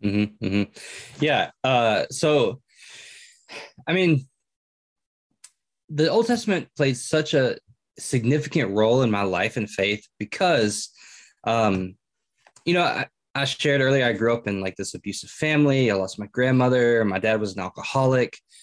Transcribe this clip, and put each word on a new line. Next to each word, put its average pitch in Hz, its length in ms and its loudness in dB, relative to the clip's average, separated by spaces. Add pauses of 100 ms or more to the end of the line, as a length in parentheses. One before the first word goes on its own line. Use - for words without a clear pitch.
Mm-hmm, 104 400 -2
mm-hmm. - 800 -6
Yeah. 139 280 0 (100)
Uh, 117 480 2
so, 147 500 0 (1300)
I 160 60 -2
mean, 170 340 2 (1600)
the 151 200 0
Old 226 180 2
Testament 214 400 -2 (100)
plays 135 280 0
such - 300 -2
a 131 240 2 (420)
significant 131 720 0
role 110 300 4
in 120 80 2
my 101 120 0
life 95 340 -2
and 104 140 -4
faith 101 340 -2 (140)
because, 113 720 0 (540)
um, 98 500 0 (680)
you 175 100 0
know, 175 80 2
I, - 240 -2 (280)
I 139 120 -2
shared 139 340 0
earlier, 135 240 2
I 120 80 2
grew 113 220 0
up 117 120 -4
in, 101 140 -2
like, 95 160 -6
this - 180 -8
abusive - 360 -10
family. 143 600 2
I 101 40 2
lost 95 240 -4
my 104 80 -10
grandmother. 127 800 2
My 98 140 -2
dad 110 220 0
was 101 140 -6
an 98 60 -10
alcoholic. 131 760 0 (260)